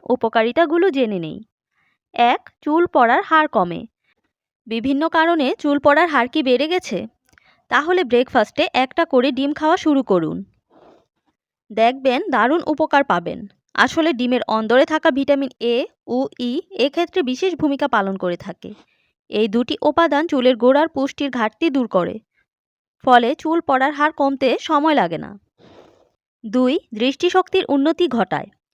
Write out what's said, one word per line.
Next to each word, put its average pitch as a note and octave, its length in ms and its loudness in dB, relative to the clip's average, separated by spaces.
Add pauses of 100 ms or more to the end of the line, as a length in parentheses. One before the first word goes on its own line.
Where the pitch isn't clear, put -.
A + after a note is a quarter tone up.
উপকারিতাগুলো B3+ 800 0
জেনে A3+ 300 0
নেই। D#3 180 -8 (760)
এক, A#3+ 280 2 (200)
চুল D#4 260 2
পড়ার B3 360 2
হার D#4 240 2
কমে। F3 340 -2 (840)
বিভিন্ন C4 420 -2
কারণে E4 380 2 (120)
চুল C#4+ 200 0
পড়ার D#4 300 4
হার B3 180 0
কি D#4 160 -4
বেড়ে B3+ 240 2
গেছে? F4 300 -4 (760)
তাহলে E4+ 320 0
ব্রেকফাস্টে B3 600 0 (120)
একটা C4 300 0
করে C4 260 2
ডিম C4+ 220 -2
খাওয়া D#4 240 0
শুরু C#4+ 260 0
করুন। E3 340 -2 (1300)
দেখবেন B3 560 0
দারুণ C4 400 2
উপকার D4 380 0
পাবেন। F3 340 -4 (360)
আসলে D#4 380 2
ডিমের B3 360 -2
অন্দরে A3 360 2
থাকা D#4 260 0
ভিটামিন C#4 400 0 (140)
এ A#3 100 0 (320)
ও A#3+ 100 -4 (240)
ই A#3+ 100 -4 (280)
এক্ষেত্রে E4 440 -2
বিশেষ B3+ 320 -2
ভূমিকা C#4 320 -2
পালন G3 300 0
করে F3 200 -4
থাকে। - 340 -14 (580)
এই G#3+ 200 0
দুটি A#3+ 320 -2
উপাদান D4+ 460 2
চুলের B3+ 300 2
গোড়ার C4+ 320 2
পুষ্টির C#4 420 -4
ঘাটতি B3 380 -2
দূর C4 180 0
করে, F#3 280 -2 (880)
ফলে A#3+ 320 6
চুল E4 260 -2
পড়ার C4+ 320 0
হার D4 200 0
কমতে C#4 360 0 (120)
সময় D#4 340 0
লাগে E3+ 240 0
না। D3 120 -14 (1120)
দুই, B3+ 300 0 (200)
দৃষ্টিশক্তির F4 760 -2
উন্নতি D4+ 400 0
ঘটায়। F#3+ 380 -4 (260)